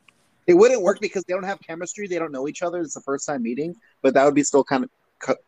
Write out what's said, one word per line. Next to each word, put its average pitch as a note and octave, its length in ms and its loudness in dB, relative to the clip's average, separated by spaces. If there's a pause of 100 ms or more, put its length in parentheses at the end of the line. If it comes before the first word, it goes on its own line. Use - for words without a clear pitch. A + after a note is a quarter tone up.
(460)
It F3 80 6
wouldn't A3+ 280 6
work F#3+ 180 0
because G3 240 -6
they F3+ 100 -8
don't F#3+ 100 -6
have F#3+ 160 -8
chemistry, F3 460 -12
they F3 120 -6
don't D#3+ 140 -6
know C3+ 160 -6
each - 140 -10
other, F3 180 -4
it's D3+ 140 -8
the C3+ 60 -16
first C#3 260 -6
time C#3+ 160 -4
meeting, C3 320 -6 (280)
but C3+ 120 4
that C3+ 100 6
would C#3+ 100 4
be C#3 100 2
still C#3 200 2
kinda B2+ 240 -2 (300)
co-, - 180 -4 (100)